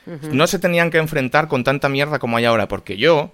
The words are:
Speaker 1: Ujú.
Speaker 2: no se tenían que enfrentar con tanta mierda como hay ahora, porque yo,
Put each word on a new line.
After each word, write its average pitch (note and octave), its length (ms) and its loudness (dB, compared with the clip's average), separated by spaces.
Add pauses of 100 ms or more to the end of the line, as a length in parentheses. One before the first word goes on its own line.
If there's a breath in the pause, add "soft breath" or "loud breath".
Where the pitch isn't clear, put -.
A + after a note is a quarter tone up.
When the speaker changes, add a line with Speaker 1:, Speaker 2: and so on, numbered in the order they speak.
Speaker 1:
Ujú. D#3 300 -8
Speaker 2:
no D#3 140 4
se F#3+ 100 -2
tenían E3+ 320 0
que E3 80 0
enfrentar D3+ 480 0
con C#3 160 0
tanta C#3 260 0
mierda C#3 300 -2
como A#2 180 -2
hay A#2 80 2
ahora, A2+ 220 2
porque F#2+ 300 -8
yo, D3+ 380 2